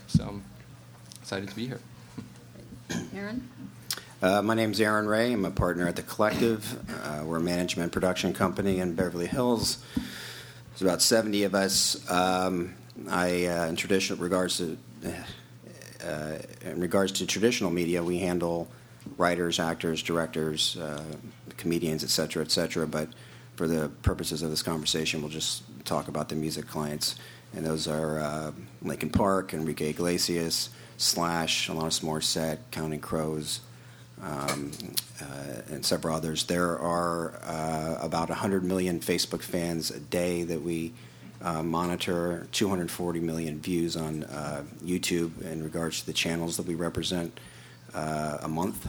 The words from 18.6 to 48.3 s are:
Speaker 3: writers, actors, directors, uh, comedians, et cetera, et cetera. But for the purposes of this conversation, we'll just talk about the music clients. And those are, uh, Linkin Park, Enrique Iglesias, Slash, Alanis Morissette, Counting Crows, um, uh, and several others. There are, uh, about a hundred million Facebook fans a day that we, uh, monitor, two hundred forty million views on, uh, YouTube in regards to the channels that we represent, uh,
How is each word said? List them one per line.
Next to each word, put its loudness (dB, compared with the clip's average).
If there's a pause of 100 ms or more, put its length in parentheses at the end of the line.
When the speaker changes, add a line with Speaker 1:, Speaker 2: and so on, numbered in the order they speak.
Speaker 3:
writers, 4
actors, 0
directors, 0
uh, -4 (560)
comedians, 2
et -4
cetera, 2
et -4
cetera. 2
But -2 (460)
for 2
the 2 (100)
purposes 0
of 0
this 0
conversation, 0
we'll -4
just -4 (220)
talk 0
about -4
the -2
music -2
clients. -2 (400)
And -4
those 0
are, 0
uh, -4 (300)
Linkin -4
Park, 4
Enrique 0
Iglesias, 2 (300)
Slash, 2
Alanis 0
Morissette, 0 (120)
Counting -4
Crows, -2 (640)
um, -4 (480)
uh, -8
and -6
several 2
others. 0
There 2
are, 0
uh, -2
about 0
a -2
hundred 2
million 2
Facebook 0
fans -2
a -8
day 0
that -2
we, -2 (480)
uh, -2
monitor, 0
two 4
hundred 0
forty -2
million -2
views 2
on, -2
uh, -4 (220)
YouTube 0
in -4
regards -2
to -8
the -4
channels 0
that -4
we -2
represent, -2 (540)
uh, -2